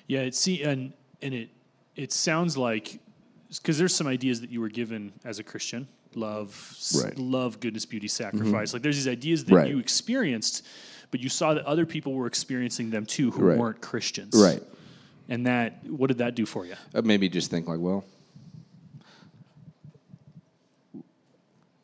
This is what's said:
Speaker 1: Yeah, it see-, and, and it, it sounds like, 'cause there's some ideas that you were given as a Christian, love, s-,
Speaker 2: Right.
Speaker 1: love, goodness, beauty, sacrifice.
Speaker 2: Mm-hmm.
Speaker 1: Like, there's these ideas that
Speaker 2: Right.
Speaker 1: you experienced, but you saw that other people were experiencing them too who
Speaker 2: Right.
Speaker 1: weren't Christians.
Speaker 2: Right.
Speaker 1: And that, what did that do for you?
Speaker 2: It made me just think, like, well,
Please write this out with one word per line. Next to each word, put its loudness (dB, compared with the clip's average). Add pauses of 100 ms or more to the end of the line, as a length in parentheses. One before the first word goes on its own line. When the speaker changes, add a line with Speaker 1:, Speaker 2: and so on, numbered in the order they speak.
Speaker 1:
Yeah, -2
it -4
see-, 0
and, -2 (300)
and -6
it, -8 (480)
it -8
sounds 2
like, -2 (640)
'cause 2
there's 4
some 0
ideas 0
that -12
you -6
were -2
given -8 (120)
as -10
a -10
Christian, -8 (260)
love, -6 (260)
s-, 0
Speaker 2:
Right. -6
Speaker 1:
love, -2
goodness, -4
beauty, -8
sacrifice. 0
Speaker 2:
Mm-hmm. -4
Speaker 1:
Like, -6
there's 2
these -2
ideas 0
that 10
Speaker 2:
Right. 8
Speaker 1:
you 0
experienced, -2 (480)
but -2
you -4
saw 2
that 0
other 2
people -4
were -2
experiencing -4
them -2
too 2
who 0
Speaker 2:
Right. 8
Speaker 1:
weren't 0
Christians. -4
Speaker 2:
Right. 8 (680)
Speaker 1:
And -2
that, 0
what 0
did 0
that 0
do 0
for -6
you? -12 (180)
Speaker 2:
It 2
made 6
me 4
just 0
think, -2
like, -2
well, 0 (3750)